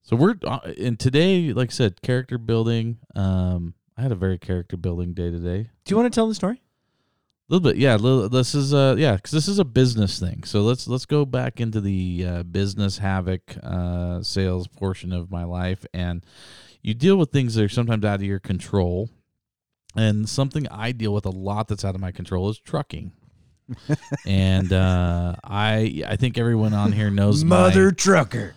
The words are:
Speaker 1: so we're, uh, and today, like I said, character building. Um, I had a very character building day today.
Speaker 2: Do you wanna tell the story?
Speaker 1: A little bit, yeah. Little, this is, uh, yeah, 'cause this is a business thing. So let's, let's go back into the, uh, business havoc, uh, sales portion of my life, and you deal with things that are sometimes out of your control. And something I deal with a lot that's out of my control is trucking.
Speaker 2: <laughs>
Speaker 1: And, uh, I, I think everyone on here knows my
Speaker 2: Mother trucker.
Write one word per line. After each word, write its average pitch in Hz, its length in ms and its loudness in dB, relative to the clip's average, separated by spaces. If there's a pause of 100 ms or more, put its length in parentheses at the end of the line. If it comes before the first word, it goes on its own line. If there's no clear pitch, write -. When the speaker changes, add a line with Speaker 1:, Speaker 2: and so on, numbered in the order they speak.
Speaker 1:
so - 140 -2
we're, 185 280 4
uh, 127 160 -4 (200)
and 113 200 -4
today, 160 540 2
like 123 160 0
I - 40 -10
said, 107 280 0
character 127 360 -4
building. 113 600 0 (180)
Um, 90 600 0 (220)
I 113 40 -6
had 131 100 0
a 107 40 0
very 92 240 -2
character 90 380 -6
building 87 360 -4
day 87 160 -4
today. 87 400 -4 (160)
Speaker 2:
Do - 60 -6
you 202 60 2
wanna 240 120 4
tell 226 180 2
the 220 80 -2
story? 190 200 -4 (920)
Speaker 1:
A - 40 2
little 175 140 4
bit, - 100 4
yeah. 123 180 6
Little, 117 340 4
this 123 260 0
is, 143 180 0
uh, 135 240 4
yeah, 127 200 2
'cause - 140 -8
this 151 160 2
is 202 120 0
a 175 60 4
business 117 540 2
thing. 87 260 -6
So 104 160 0
let's, 117 260 0
let's 127 180 -4
go 147 200 2
back 127 360 -4
into 110 200 -2
the, 92 440 -2
uh, 87 180 -4
business 98 560 -2
havoc, 95 640 -4
uh, 90 600 -4
sales 92 440 -2
portion 95 460 -6
of 87 180 -6
my 87 120 -8
life, 90 500 -6
and 87 320 -6 (560)
you 110 120 -4
deal 175 240 4
with 156 140 0
things 123 240 0
that 110 80 4
are 101 60 2
sometimes 113 360 -2
out 101 100 0
of 98 80 -4
your 98 160 -4
control. 92 720 -2 (840)
And 107 340 0
something 139 400 -2
I 110 220 -6
deal 113 220 -4
with 104 120 -2
a 95 60 -2
lot 98 360 -4
that's 101 180 -6
out 95 100 -2
of 95 60 -6
my 92 100 -6
control 90 380 -4
is 110 100 -6
trucking. - 580 -8
Speaker 2:
<laughs> - 60 -20 (1000)
Speaker 1:
And, 95 480 2
uh, 87 680 2
I, 107 640 -2
I 104 80 -2
think 117 240 0
everyone 110 340 2
on 104 180 2
here 104 200 2
knows 104 320 4
my 170 120 6 (120)
Speaker 2:
Mother 190 240 8
trucker. 151 640 2